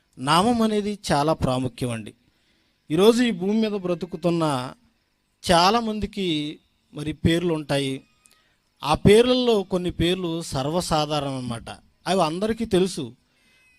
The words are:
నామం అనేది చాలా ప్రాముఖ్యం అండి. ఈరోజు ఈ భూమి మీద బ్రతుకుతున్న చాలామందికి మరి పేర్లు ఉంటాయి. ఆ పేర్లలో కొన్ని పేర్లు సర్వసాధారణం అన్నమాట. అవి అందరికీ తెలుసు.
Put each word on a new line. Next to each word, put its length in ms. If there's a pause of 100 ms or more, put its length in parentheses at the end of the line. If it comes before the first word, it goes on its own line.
(180)
నామం 440
అనేది 360 (140)
చాలా 200
ప్రాముఖ్యం 580
అండి. 240 (760)
ఈరోజు 320
ఈ 80
భూమి 300
మీద 120
బ్రతుకుతున్న 1000 (800)
చాలామందికి 1080 (360)
మరి 180
పేర్లు 420
ఉంటాయి. 460 (840)
ఆ 100
పేర్లలో 680
కొన్ని 280
పేర్లు 520
సర్వసాధారణం 920
అన్నమాట. 340 (360)
అవి 160
అందరికీ 420
తెలుసు. 480 (680)